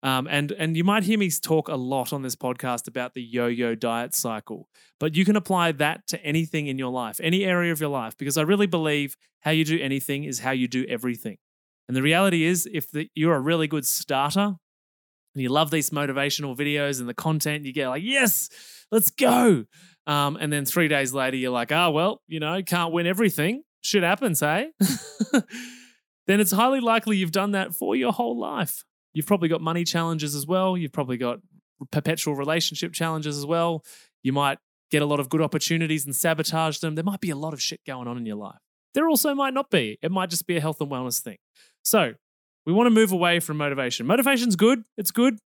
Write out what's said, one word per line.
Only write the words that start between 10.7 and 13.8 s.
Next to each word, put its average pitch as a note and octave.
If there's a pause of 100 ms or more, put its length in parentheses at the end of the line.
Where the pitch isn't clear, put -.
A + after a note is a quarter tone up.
everything. A#2 (520)
And B2+
the C3
reality E3
is, E3+
if E3+
the, D3+
you're D#3+
a C3+
really D#3
good D3